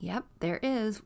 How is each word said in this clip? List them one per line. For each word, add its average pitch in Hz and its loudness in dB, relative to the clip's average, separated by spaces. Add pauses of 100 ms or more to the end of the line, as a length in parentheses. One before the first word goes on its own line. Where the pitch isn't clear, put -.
Yep, 180 -4 (120)
there 170 0
is, 226 2